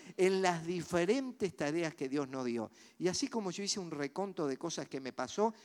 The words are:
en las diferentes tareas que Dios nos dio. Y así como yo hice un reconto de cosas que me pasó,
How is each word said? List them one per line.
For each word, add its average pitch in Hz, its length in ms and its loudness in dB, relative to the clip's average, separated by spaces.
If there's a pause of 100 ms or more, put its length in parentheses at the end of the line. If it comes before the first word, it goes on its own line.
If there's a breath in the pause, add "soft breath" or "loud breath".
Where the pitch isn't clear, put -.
(160 loud breath)
en 190 260 6
las 170 240 2
diferentes 180 880 0
tareas 156 380 0
que 135 140 -4
Dios 139 200 0
nos 131 160 -4
dio. 117 280 -2 (260 soft breath)
Y 160 80 0
así 185 220 0
como 202 240 -2
yo 202 100 -6
hice 202 160 -2
un 170 140 -6
reconto 156 560 -2
de 131 80 -2
cosas 160 320 -6
que 135 120 -6
me 131 120 -8
pasó, 208 420 0 (100)